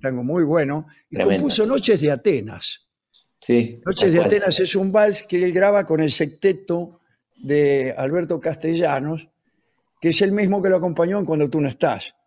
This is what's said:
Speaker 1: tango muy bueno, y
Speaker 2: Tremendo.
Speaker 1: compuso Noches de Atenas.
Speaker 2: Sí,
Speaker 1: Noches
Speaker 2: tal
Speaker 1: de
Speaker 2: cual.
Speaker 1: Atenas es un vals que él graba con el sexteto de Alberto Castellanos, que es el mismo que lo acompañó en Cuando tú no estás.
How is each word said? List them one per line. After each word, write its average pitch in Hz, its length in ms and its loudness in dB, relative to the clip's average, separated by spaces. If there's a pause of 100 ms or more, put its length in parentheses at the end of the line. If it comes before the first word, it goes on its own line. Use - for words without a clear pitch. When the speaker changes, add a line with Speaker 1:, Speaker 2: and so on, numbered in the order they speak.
Speaker 1:
tango 127 240 -4
muy 165 180 0
bueno, 151 440 0 (220)
y - 60 -14
Speaker 2:
Tremendo. - 280 0
Speaker 1:
compuso 226 240 0
Noches 226 340 0
de 147 100 0
Atenas. 120 800 -4 (520)
Speaker 2:
Sí, 117 440 0
Speaker 1:
Noches 190 160 -6
Speaker 2:
tal 196 120 4
Speaker 1:
de 165 60 4
Speaker 2:
cual. 170 80 4
Speaker 1:
Atenas 202 340 0
es 185 140 0
un 190 160 0
vals 208 320 2
que 180 220 -2
él 180 80 2
graba 196 320 4
con 160 160 0
el 156 100 2
sexteto 170 920 -2 (360)
de 139 600 0
Alberto 156 440 -2
Castellanos, 156 880 -2 (720)
que 165 80 0
es 165 140 2
el 196 100 2
mismo 202 300 0
que - 60 0
lo 185 80 4
acompañó 170 420 -2
en 196 60 -2
Cuando 151 240 0
tú 156 120 -2
no 139 80 0
estás. 120 460 -4 (120)